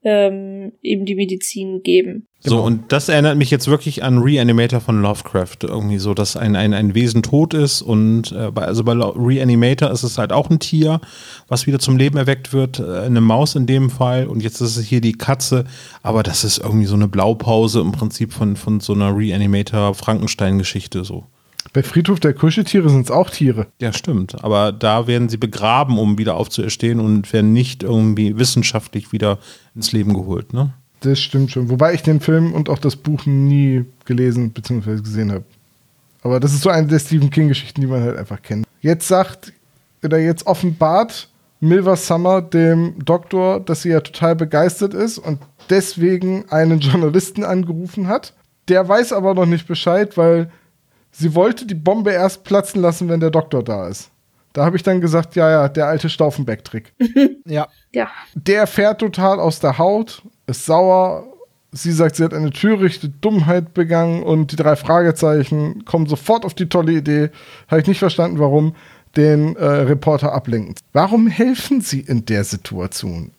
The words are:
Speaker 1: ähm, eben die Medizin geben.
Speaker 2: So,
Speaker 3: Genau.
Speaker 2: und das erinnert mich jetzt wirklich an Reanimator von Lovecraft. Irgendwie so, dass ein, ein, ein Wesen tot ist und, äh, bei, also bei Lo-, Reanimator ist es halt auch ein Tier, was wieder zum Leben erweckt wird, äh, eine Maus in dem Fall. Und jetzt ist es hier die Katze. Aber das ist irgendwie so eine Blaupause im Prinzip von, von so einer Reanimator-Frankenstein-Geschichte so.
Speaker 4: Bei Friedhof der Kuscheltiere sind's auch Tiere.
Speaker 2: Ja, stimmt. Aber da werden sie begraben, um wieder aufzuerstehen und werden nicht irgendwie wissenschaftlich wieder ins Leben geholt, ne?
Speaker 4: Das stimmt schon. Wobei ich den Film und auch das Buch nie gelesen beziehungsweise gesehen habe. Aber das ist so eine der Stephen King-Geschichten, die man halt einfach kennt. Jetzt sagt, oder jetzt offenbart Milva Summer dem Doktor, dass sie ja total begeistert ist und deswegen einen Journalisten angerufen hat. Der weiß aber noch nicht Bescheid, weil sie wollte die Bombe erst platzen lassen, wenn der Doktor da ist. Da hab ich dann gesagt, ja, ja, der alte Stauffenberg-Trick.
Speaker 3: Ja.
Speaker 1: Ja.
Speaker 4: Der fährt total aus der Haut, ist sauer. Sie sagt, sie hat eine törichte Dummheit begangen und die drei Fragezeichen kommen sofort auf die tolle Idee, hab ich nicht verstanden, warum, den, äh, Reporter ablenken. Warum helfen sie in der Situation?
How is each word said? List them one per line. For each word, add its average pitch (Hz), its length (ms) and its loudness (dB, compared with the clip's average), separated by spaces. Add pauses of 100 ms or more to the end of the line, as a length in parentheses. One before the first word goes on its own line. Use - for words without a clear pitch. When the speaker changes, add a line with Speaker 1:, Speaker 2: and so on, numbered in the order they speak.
Speaker 1:
ähm, 196 680 -2 (100)
eben 196 240 -6
die 196 80 -4
Medizin 190 680 -6
geben. 185 420 0 (180)
Speaker 2:
So, 127 120 2
Speaker 3:
Genau. 107 100 0
Speaker 2:
und 113 240 -2
das 139 180 0
erinnert 147 300 4
mich 139 140 2
jetzt 135 160 0
wirklich 143 340 -2
an 127 160 2
Reanimator 120 640 2
von 107 200 0
Lovecraft. 101 640 -2
Irgendwie 104 360 -4
so, 101 140 -2
dass 101 240 -2
ein, 104 200 0
ein, 104 180 2
ein 101 180 0
Wesen 113 300 2
tot 156 320 2
ist 147 280 0
und, 110 500 2
äh, 101 180 -6
bei, 104 140 -4
also 107 180 -2
bei 117 120 0
Lo-, 117 220 0
Reanimator 127 760 2
ist 127 100 -4
es 123 160 -6
halt 104 140 -2
auch 147 180 0
ein 165 80 4
Tier, 156 420 0 (460)
was 127 220 -2
wieder 139 100 0
zum 131 180 2
Leben 139 200 2
erweckt 135 360 -2
wird, 131 280 -2
äh, 90 220 -6
eine 120 180 2
Maus 117 340 4
in 127 120 0
dem 131 240 2
Fall. 127 360 -2
Und 113 160 -4
jetzt 110 180 -8
ist 113 160 -2
es 113 80 -4
hier 120 160 0
die 113 120 2
Katze. 131 540 -2 (360)
Aber 110 220 0
das - 180 -4
ist 107 160 -2
irgendwie 107 280 0
so 101 100 0
eine 104 100 4
Blaupause 110 720 0
im 87 120 -2
Prinzip 110 400 -6
von, 104 240 -2
von 107 240 -2
so 104 120 -6
einer 101 240 0 (800)
Reanimator-Frankenstein-Geschichte 98 1080 -4
so. 87 200 -12 (480)
Speaker 4:
Bei 135 100 0
Friedhof 170 380 0
der 143 140 2
Kuscheltiere 165 560 2
sind's 131 200 2
auch 170 200 0
Tiere. 113 360 0 (140)
Speaker 2:
Ja, 117 120 -4
stimmt. 101 500 -4
Aber 104 300 2
da 113 340 0
werden 120 220 0
sie 110 80 -4
begraben, 117 640 0
um 104 200 2
wieder 104 180 -2
aufzuerstehen 113 640 -2
und 107 320 0
werden 107 200 4
nicht 127 300 0
irgendwie 107 540 2
wissenschaftlich 113 760 -2
wieder 104 260 -2 (360)
ins 110 180 -6
Leben 104 200 0
geholt, 92 400 -4
ne? 131 200 -2 (280)
Speaker 4:
Das 135 180 0
stimmt 135 320 -2
schon. 123 180 -4
Wobei 151 260 2
ich - 80 -4
den 156 180 2
Film 165 320 0
und 156 160 -4
auch - 100 -2
das 139 160 -2
Buch - 320 -6
nie 139 580 2 (200)
gelesen 123 480 0
beziehungsweise 107 500 -6
gesehen 107 300 -4
habe. 95 120 -8 (760)
Aber 123 160 0
das 143 140 2
ist 143 100 -2
so 190 80 4
eine 160 160 2
der 151 140 2
Stephen 147 300 0
King-Geschichten, 143 500 0
die 135 80 0
man 127 140 -2
halt 120 140 -2
einfach 98 240 -10
kennt. 110 260 -6 (160)
Jetzt 165 260 0
sagt, 185 440 -2 (520)
oder 160 140 2
jetzt 165 280 0
offenbart 175 840 0 (300)
Milva 180 380 4
Summer 180 460 0
dem 165 520 2 (100)
Doktor, 185 560 0
dass 165 220 -4
sie 175 60 -4
ja 160 120 2
total 165 360 -2
begeistert 170 580 0
ist 220 240 -4
und 147 220 -6 (300)
deswegen 185 800 0
einen 160 280 4
Journalisten 165 640 0
angerufen 180 640 -4
hat. 226 280 -4 (340)
Der 180 200 4
weiß 233 240 2
aber 190 220 0
noch 185 120 2
nicht 170 200 0
Bescheid, 185 500 0
weil 170 360 4 (580)
sie 156 240 -2
wollte 226 320 2
die 202 80 -6
Bombe 196 380 0
erst 185 320 -2
platzen 196 360 0
lassen, 170 280 0
wenn 165 100 0
der 160 120 2
Doktor 156 340 -2
da 101 240 -6
ist. - 220 -14 (420)
Da 143 140 0
hab 175 80 0
ich 175 100 -2
dann 185 160 2
gesagt, 165 340 0
ja, 160 160 4
ja, 147 180 2
der 143 180 -2
alte 156 240 -2
Stauffenberg-Trick. 131 840 -4 (540)
Speaker 3:
Ja. 151 200 -4 (260)
Speaker 1:
Ja. 226 160 -2 (260)
Speaker 4:
Der 196 340 2
fährt 208 320 0
total 190 400 0
aus 160 200 0
der 135 180 0
Haut, 202 440 -2 (240)
ist - 200 -8
sauer. 185 580 2 (460)
Sie 160 220 -6
sagt, 160 240 2
sie 165 80 2
hat 160 100 -2
eine 156 160 -2
törichte 190 580 0
Dummheit 175 640 0
begangen 170 500 0
und 156 300 0
die 156 40 -8
drei 151 200 2
Fragezeichen 156 1120 0
kommen 160 200 0
sofort 214 380 -2
auf 180 80 -6
die 175 160 -6
tolle 165 240 0
Idee, 151 380 0 (380)
hab 160 100 2
ich 151 80 0
nicht 196 140 0
verstanden, 170 400 0
warum, 151 340 2 (420)
den, 151 400 2
äh, - 80 -4
Reporter 143 680 0
ablenken. 113 420 -4 (180)
Warum 220 360 2
helfen 247 520 0
sie 135 200 -4
in 120 260 -4
der 101 180 -2
Situation? 90 960 -8